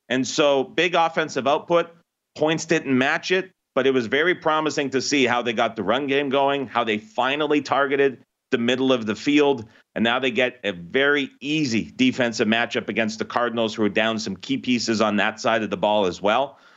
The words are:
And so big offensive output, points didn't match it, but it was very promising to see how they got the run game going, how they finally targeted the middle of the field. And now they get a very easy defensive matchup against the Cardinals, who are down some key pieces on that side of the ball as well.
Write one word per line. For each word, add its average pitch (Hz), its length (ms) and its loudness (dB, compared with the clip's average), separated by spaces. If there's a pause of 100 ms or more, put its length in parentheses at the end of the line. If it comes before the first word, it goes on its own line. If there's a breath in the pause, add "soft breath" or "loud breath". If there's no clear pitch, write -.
And 127 180 0
so 143 380 2
big 170 320 0
offensive 160 500 0
output, 170 420 2 (480)
points 160 280 0
didn't 139 340 0
match 151 320 0
it, 180 220 -2 (240)
but 131 100 2
it 135 60 4
was 120 160 0
very 160 260 2
promising 156 560 -2
to 131 100 0
see 139 240 0
how 120 180 0
they 117 100 -4
got 113 240 -2
the 104 80 -4
run 131 240 0
game 139 200 0
going, 139 380 0
how 117 160 -2
they 110 160 0
finally 143 640 0
targeted 139 560 0 (320)
the 127 80 0
middle 127 340 2
of 113 140 0
the 107 80 -2
field. 143 500 2 (300 soft breath)
And 104 80 -2
now 117 160 2
they 127 140 -2
get 127 320 0
a 101 80 0
very 135 580 0 (100)
easy 135 540 -2
defensive 120 540 2
matchup 117 400 -2
against 110 320 -4
the 107 40 -4
Cardinals, 117 480 -4
who 110 120 -2
are 104 40 2
down 110 300 -2
some 98 180 -6
key 135 220 -6
pieces 113 420 -2
on 107 180 2
that 107 200 -2
side 113 240 0
of 98 80 -6
the 98 60 -4
ball 104 300 0
as 85 140 -4
well. 117 380 0 (180 soft breath)